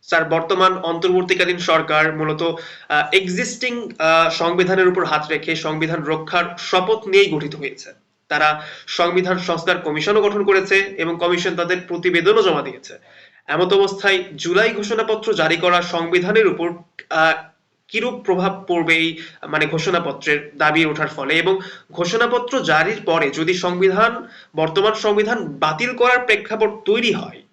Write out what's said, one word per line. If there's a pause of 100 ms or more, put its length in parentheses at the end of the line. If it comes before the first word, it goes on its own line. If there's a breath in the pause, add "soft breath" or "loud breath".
স্যার,
বর্তমান
অন্তর্বর্তীকালীন
সরকার
মূলত,
আহ,
এক্সিস্টিং, (100)
আহ,
সংবিধানের
উপর
হাত
রেখে
সংবিধান
রক্ষার (140)
শপথ
নিয়েই
গঠিত
হয়েছে। (360)
তারা (240 loud breath)
সংবিধান
সংস্কার
কমিশনও
গঠন
করেছে
এবং
কমিশন
তাদের
প্রতিবেদনও
জমা
দিয়েছে। (480 soft breath)
এমত
অবস্থায় (120)
জুলাই
ঘোষণাপত্র
জারি
করা
সংবিধানের
উপর, (420)
আহ, (560)
কিরূপ
প্রভাব
পড়বে
এই, (320 loud breath)
মানে,
ঘোষণাপত্রের
দাবি
ওঠার
ফলে?
এবং (340 loud breath)
ঘোষণাপত্র
জারির
পরে
যদি
সংবিধান, (300 loud breath)
বর্তমান
সংবিধান
বাতিল
করার
প্রেক্ষাপট (140)
তৈরি
হয় (100)